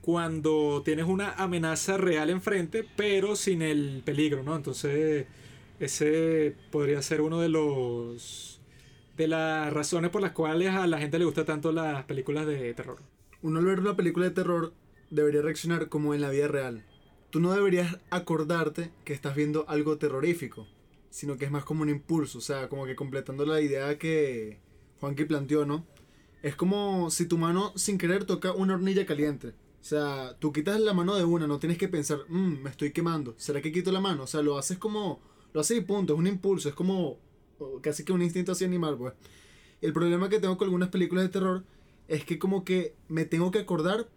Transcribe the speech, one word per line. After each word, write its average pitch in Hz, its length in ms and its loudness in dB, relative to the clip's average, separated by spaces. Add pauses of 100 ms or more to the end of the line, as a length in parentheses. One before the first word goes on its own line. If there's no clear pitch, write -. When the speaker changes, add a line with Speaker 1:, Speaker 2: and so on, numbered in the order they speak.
(120)
Speaker 1:
cuando 156 720 2
tienes 156 200 2
una 190 280 0
amenaza 175 640 0
real 165 320 2
enfrente, 185 640 -2
pero 202 400 2
sin 180 260 0
el 143 440 0
peligro, 143 360 2
¿no? 151 140 -4
Entonces, 147 720 0 (560)
ese 151 760 2 (160)
podría 143 300 2
ser 151 180 0
uno 160 220 2
de 165 80 2
los, 123 1120 -2 (560)
de 160 100 2
las 156 460 0
razones 165 360 0
por 202 120 0
las 190 100 0
cuales 165 380 0
a 185 180 2
la 160 120 2
gente 151 200 0
le 175 60 4
gusta 156 180 0
tanto 156 300 0
las 156 320 -2
películas 147 420 -4
de 131 260 -2
terror. 127 260 -10 (420)
Speaker 2:
Uno 160 180 0
al 175 60 4
ver 190 160 4
una 196 160 2
película 170 300 2
de 175 40 0
terror 175 400 0 (380)
debería 147 320 4
reaccionar 160 480 -2
como 147 240 0
en 147 80 0
la 143 80 0
vida 139 180 2
real. 127 380 -2 (440)
Tú 156 120 0
no 175 100 4
deberías 180 460 2 (120)
acordarte 165 840 -2 (120)
que - 80 -10
estás 139 240 -6
viendo 151 320 0
algo 151 300 0
terrorífico, 139 680 -2 (420)
sino 143 260 -6
que 139 80 -6
es 139 80 -4
más 143 140 -4
como 156 160 -2
un 151 80 2
impulso, 147 480 -2
o 117 40 -12
sea, 135 280 -4
como 139 160 -6
que 131 100 -6
completando 135 500 -4
la 156 140 2
idea 143 380 0
que 131 640 -2 (420)
Juanqui 143 240 -2
planteó, 147 400 2
¿no? 151 200 -4 (580)
Es 143 120 -4
como 185 560 2
si 175 140 0
tu 170 120 0
mano 175 380 0
sin 196 220 0
querer 180 260 0
toca 180 300 -2
una 190 220 2
hornilla 190 300 2
caliente. 147 440 -2 (300)
O - 100 -18
sea, 139 500 -2
tú 156 120 0
quitas 196 300 0
la 214 120 4
mano 180 220 2
de 185 80 2
una, 170 240 2
no 147 120 0
tienes 165 180 0
que 190 100 0
pensar, 151 300 -2 (100)
"Mm, 170 360 0
me 139 60 -6
estoy 143 220 -4
quemando, 160 460 -2
¿será 143 240 -4
que 156 100 -4
quito 180 200 0
la 190 100 2
mano?". 170 220 0
O 127 40 -10
sea, 156 140 -2
lo 147 160 2
haces 185 200 -4
como, 208 440 -4 (320)
lo 151 80 0
haces 233 160 2
y 214 40 0
punto, 180 320 0
es 156 60 2
un 170 80 4
impulso, 185 400 2
es 143 80 -4
como, 180 420 0 (420)
o 135 220 -10
casi 151 220 -4
que 185 80 -4
un 180 100 4
instinto 175 300 0
así 185 140 -2
animal, 170 320 0
pues. 127 160 -8 (640)
Y - 60 -6
el 156 80 0
problema 175 340 2
que 208 140 2
tengo 185 160 2
con 208 80 2
algunas 180 240 2
películas 180 340 2
de 185 60 0
terror 185 340 0 (460)
es 151 160 -2
que 165 120 -2
como 190 280 0
que 185 300 0 (120)
me 160 160 -2
tengo 170 280 2
que 208 80 2
acordar 185 580 0